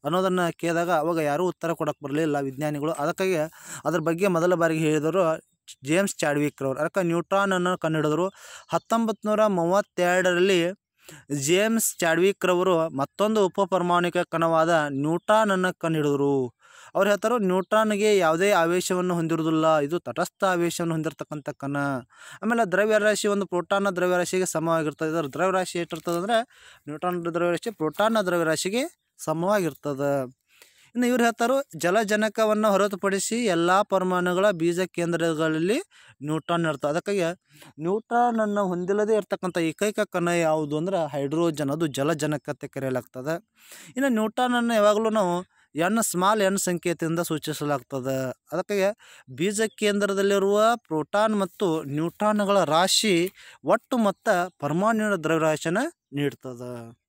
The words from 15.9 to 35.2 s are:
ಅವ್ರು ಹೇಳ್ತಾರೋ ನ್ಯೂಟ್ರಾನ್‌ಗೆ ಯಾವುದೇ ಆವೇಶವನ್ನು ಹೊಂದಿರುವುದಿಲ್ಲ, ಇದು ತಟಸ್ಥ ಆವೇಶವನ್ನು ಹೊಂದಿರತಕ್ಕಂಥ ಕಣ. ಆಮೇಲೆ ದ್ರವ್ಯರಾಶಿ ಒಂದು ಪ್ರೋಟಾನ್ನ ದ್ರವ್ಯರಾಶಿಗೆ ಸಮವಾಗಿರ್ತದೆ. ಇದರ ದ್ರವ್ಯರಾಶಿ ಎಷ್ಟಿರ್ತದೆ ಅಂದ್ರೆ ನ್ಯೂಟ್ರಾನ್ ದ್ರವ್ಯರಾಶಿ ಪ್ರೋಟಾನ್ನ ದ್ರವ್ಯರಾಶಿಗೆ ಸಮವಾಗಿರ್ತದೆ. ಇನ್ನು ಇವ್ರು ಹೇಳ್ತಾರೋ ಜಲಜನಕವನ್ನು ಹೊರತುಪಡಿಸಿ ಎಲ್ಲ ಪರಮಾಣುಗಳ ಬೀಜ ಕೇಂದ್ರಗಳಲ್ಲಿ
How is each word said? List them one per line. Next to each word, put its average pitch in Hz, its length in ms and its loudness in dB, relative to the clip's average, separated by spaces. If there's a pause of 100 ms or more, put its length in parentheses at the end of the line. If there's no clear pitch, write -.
ಅವ್ರು 196 140 2
ಹೇಳ್ತಾರೋ 214 280 0
ನ್ಯೂಟ್ರಾನ್‌ಗೆ 208 800 2
ಯಾವುದೇ 170 340 4
ಆವೇಶವನ್ನು 180 640 0
ಹೊಂದಿರುವುದಿಲ್ಲ, 160 640 2
ಇದು 147 200 -2
ತಟಸ್ಥ - 440 -6
ಆವೇಶವನ್ನು 175 500 0
ಹೊಂದಿರತಕ್ಕಂಥ 151 560 -8
ಕಣ. 143 280 -8 (640)
ಆಮೇಲೆ 226 300 0
ದ್ರವ್ಯರಾಶಿ 214 560 2
ಒಂದು 202 180 0
ಪ್ರೋಟಾನ್ನ 196 440 -2
ದ್ರವ್ಯರಾಶಿಗೆ 180 560 0
ಸಮವಾಗಿರ್ತದೆ. 160 640 -2
ಇದರ 160 160 -2
ದ್ರವ್ಯರಾಶಿ 180 540 -2
ಎಷ್ಟಿರ್ತದೆ 170 360 -6
ಅಂದ್ರೆ 214 260 0 (460)
ನ್ಯೂಟ್ರಾನ್ 170 380 -6
ದ್ರವ್ಯರಾಶಿ 170 460 -2
ಪ್ರೋಟಾನ್ನ 208 500 0
ದ್ರವ್ಯರಾಶಿಗೆ 180 760 -2 (200)
ಸಮವಾಗಿರ್ತದೆ. 147 1200 -2 (560)
ಇನ್ನು 247 120 0
ಇವ್ರು 240 160 2
ಹೇಳ್ತಾರೋ 240 400 0 (120)
ಜಲಜನಕವನ್ನು 214 960 2
ಹೊರತುಪಡಿಸಿ 196 760 0
ಎಲ್ಲ 180 360 4
ಪರಮಾಣುಗಳ 180 720 2
ಬೀಜ 170 280 0
ಕೇಂದ್ರಗಳಲ್ಲಿ 170 1040 0 (420)